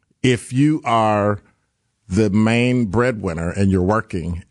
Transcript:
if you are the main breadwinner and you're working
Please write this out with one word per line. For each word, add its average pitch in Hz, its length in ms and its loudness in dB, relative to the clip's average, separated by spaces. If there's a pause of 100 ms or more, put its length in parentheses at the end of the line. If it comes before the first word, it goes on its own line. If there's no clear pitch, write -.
(220)
if 123 320 -2
you 147 320 0
are 107 560 0 (680)
the 104 220 2
main 117 560 2
breadwinner 95 640 -2
and 98 220 0
you're 95 100 2
working 90 680 -4